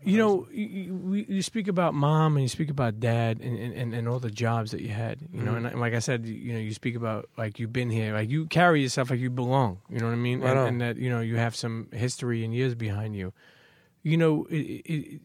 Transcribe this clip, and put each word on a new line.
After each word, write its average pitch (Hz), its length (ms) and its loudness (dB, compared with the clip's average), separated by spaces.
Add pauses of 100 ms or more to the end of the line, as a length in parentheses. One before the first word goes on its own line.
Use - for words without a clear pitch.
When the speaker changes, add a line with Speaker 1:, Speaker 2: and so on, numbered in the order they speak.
Speaker 1:
You 196 120 4
Speaker 2:
I - 20 6
Speaker 1:
know, 214 180 6
Speaker 2:
was - 180 -2
Speaker 1:
you, 208 120 -2
you, 185 300 -8
we, 190 320 -2
you 196 140 0
speak 196 260 -4
about 175 260 2
mom 151 440 6
and 135 60 4
you 131 40 2
speak 135 220 -2
about 123 320 0
dad 117 400 2
and, 120 180 -4
and, 117 140 -6
and, 117 200 -4
and 117 140 -2
all 123 120 -2
the 120 120 -4
jobs 113 400 0
that 98 100 -6
you - 80 -6
had, 110 300 -4 (140)
you - 80 -6
know, 123 100 0
Speaker 2:
Mm-hmm. 120 60 0
Speaker 1:
and, 117 100 -4
and 120 140 -6
like 117 120 0
I 117 60 2
said, 117 260 -2
you, 113 100 -6
you 117 180 -6
know, 113 60 -2
you 107 140 -4
speak 120 220 -4
about, 110 420 -4
like, 110 220 -4
you've 113 140 -4
been 123 160 0
here, 110 240 0
like, 107 160 0
you 156 160 0
carry 160 360 6
yourself 131 280 0
like 127 100 2
you 127 100 0
belong, 123 600 2
you 120 100 -4
know 113 60 0
what 117 80 0
I - 20 -2
mean? 123 240 0
Speaker 2:
Right 127 120 2
Speaker 1:
And, 135 80 4
Speaker 2:
on. 127 80 4
Speaker 1:
and 120 140 0
that, 120 160 -2
you 127 120 -2
know, 120 100 0
you 113 160 -2
have 117 200 0
some 113 360 -6
history 117 540 -2
and 113 100 -4
years 123 200 0
behind 107 400 -4
you. 95 180 -6 (680)
You 156 140 2
know, 160 320 4
it, 165 60 -4
it, 151 680 -6